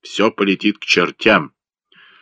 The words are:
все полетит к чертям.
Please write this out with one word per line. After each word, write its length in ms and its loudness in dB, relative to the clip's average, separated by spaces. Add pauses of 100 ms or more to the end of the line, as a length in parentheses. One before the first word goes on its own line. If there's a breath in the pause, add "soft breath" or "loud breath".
все 300 -8
полетит 460 -2
к 80 -18
чертям. 680 0 (680 soft breath)